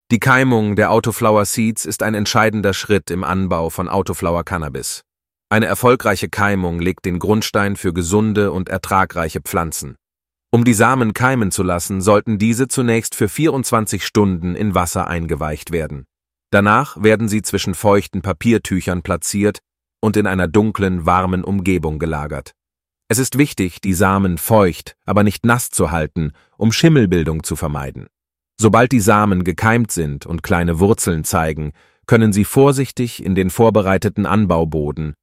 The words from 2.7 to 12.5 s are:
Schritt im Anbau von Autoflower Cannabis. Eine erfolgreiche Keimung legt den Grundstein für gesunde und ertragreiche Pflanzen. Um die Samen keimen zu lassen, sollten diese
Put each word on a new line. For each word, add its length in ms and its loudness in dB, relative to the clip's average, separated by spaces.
Schritt 380 -2
im 140 -4
Anbau 440 -2
von 200 -6
Autoflower 560 -2
Cannabis. 580 -8
Eine 160 2
erfolgreiche 640 0
Keimung 500 -2
legt 240 -2
den 160 -2
Grundstein 560 0
für 180 -4
gesunde 600 0
und 160 -6
ertragreiche 720 -2
Pflanzen. 540 -6
Um 140 4
die 100 4
Samen 400 2
keimen 380 0
zu 100 -4
lassen, 380 -2
sollten 380 2
diese 320 0